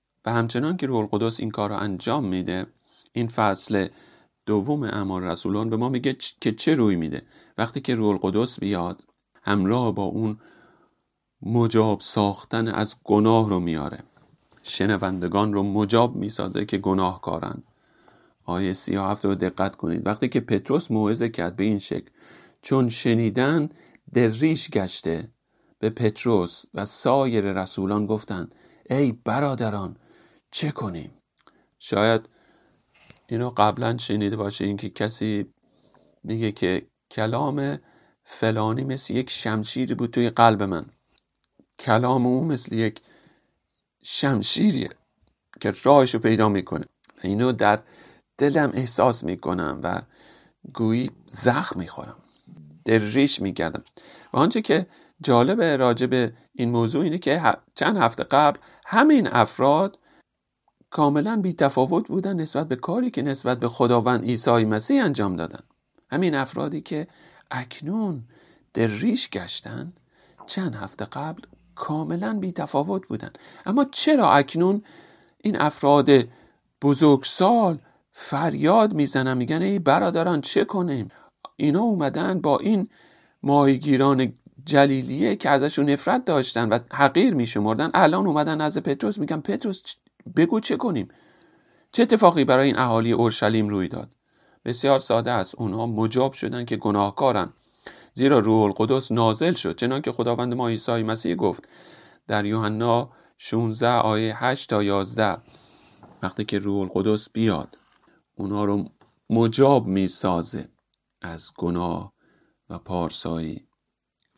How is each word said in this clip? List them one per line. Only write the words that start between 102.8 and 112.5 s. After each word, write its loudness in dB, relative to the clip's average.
شونزده -2
آیه 0
هشت -4
تا 2
یازده: 0
«وقتی -6
که -4
روح -2
القدس -2
بیاد، -2
اونها -4
رو -2
مجاب 4
میسازه -2
از -14
گناه -4